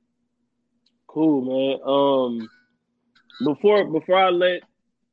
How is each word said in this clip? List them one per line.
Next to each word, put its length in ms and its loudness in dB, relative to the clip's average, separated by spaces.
Cool, 360 0
man. 420 -2
Um, 640 0
before, 400 2
before 340 -2
I 120 2
let, 320 0